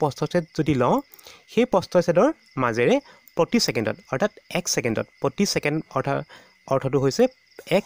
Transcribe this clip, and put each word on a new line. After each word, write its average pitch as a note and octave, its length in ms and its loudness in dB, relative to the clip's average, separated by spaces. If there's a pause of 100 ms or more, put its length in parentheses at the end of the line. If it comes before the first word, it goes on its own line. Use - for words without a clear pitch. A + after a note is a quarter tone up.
প্ৰস্থচ্ছেদ D#3+ 420 -2 (140)
যদি D#3 240 0
লওঁ, C#3 140 4 (560)
সেই B3 220 2
প্ৰস্থচ্ছেদৰ F3+ 560 2 (340)
মাজেৰে A#2+ 320 2 (420)
প্ৰতি E3+ 280 0
ছেকেণ্ডত, G#2+ 300 -2 (160)
অৰ্থাৎ F#3+ 200 -2 (280)
এক F3+ 140 -8
ছেকেণ্ডত, A2+ 320 -2 (160)
প্ৰতি C#3+ 220 -2 (100)
ছেকেণ্ড D3 240 -2 (180)
অৰ্থা-, C#3 300 -2 (480)
অৰ্থটো C3+ 300 0
হৈছে C#3 200 2 (540)
এক G3+ 80 0